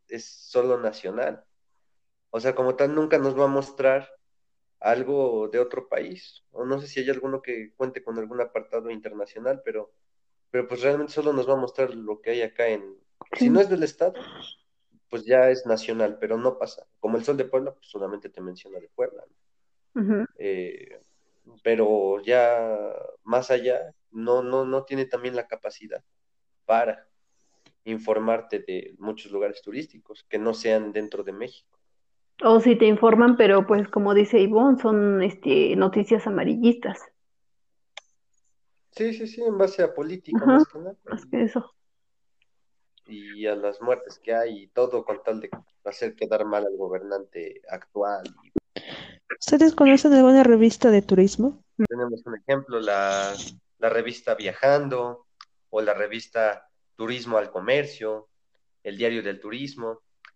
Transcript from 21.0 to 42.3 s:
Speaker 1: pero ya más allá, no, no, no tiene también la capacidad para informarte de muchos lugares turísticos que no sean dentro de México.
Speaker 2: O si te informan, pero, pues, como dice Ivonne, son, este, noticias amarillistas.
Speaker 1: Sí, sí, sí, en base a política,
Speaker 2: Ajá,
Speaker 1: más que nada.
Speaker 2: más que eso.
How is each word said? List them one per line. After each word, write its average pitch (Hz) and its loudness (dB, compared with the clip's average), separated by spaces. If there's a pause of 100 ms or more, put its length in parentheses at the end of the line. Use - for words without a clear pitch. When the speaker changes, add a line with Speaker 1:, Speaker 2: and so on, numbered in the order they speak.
Speaker 1:
pero 107 2
ya 117 2 (480)
más 127 -2
allá, 123 -2 (160)
no, 117 0
no, 131 -2
no 135 -4
tiene 135 -6
también 123 -6
la 120 -6
capacidad - -12 (640)
para 113 -2 (760)
informarte 110 -4
de 92 -10
muchos 110 -12
lugares 101 -6
turísticos - -16
que 110 -6
no 110 -2
sean 110 -2
dentro 104 -8
de 95 -12
México. - -16 (640)
Speaker 2:
O 226 8
si 240 6
te 226 4
informan, 226 6
pero, 196 6
pues, 202 2
como 202 0
dice 202 6
Ivonne, 226 4
son, 208 2
este, - 0
noticias 202 2
amarillistas. 226 0 (1900)
Speaker 1:
Sí, 220 -4
sí, 220 -10
sí, - -12
en 220 -2
base 190 2
a - 0
política, 180 -6
Speaker 2:
Ajá, 269 6
Speaker 1:
más 311 6
que - -14
nada. 185 -14 (100)
Speaker 2:
más - -12
que 254 -4
eso. 226 -4 (1300)